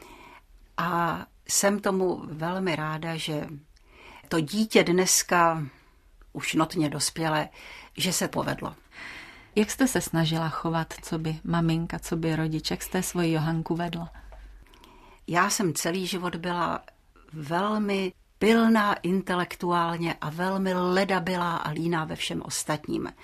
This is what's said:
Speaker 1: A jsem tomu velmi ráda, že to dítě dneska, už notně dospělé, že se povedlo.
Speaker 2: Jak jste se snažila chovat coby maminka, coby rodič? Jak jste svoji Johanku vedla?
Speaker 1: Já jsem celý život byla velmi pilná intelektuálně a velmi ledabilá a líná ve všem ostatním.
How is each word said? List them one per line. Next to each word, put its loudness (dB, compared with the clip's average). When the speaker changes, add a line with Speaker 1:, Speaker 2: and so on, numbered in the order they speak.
Speaker 1:
A 0
jsem 2
tomu 0
velmi -4
ráda, -4
že -4
to 2
dítě 4
dneska, 4
už -6
notně 2
dospělé, 0
že 0
se -2
povedlo. -4
Speaker 2:
Jak 4
jste 2
se 0
snažila 0
chovat -2
coby -4
maminka, 0
coby -2
rodič? -2
Jak -4
jste -2
svoji 0
Johanku 0
vedla? -4
Speaker 1:
Já 4
jsem 2
celý -2
život -4
byla -2
velmi 0
pilná 6
intelektuálně 0
a -4
velmi 0
ledabilá 2
a -4
líná 0
ve -8
všem -6
ostatním. -4